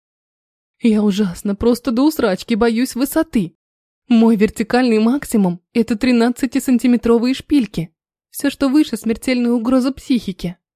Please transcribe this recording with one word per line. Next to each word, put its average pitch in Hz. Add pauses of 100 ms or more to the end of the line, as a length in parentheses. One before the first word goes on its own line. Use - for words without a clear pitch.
(800)
Я 214
ужасно, 202
просто 233
до 226
усрачки 233
боюсь 233
высоты. 254 (520)
Мой 226
вертикальный 220
максимум — 220 (120)
это 233
тринадцатисантиметровые 240
шпильки. 208 (380)
Все, -
что 277
выше – 269
смертельная 240
угроза 254
психике. 196 (180)